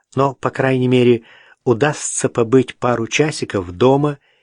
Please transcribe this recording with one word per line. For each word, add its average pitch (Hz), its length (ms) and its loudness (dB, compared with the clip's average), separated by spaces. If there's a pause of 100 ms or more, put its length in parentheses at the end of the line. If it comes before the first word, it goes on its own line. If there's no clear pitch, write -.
(140)
Но, 135 200 0
по - 160 -4
крайней 131 360 0
мере, 123 380 4 (420)
удастся 131 640 -2
побыть 120 480 0
пару 117 320 -2
часиков 107 640 -4
дома 139 460 2 (240)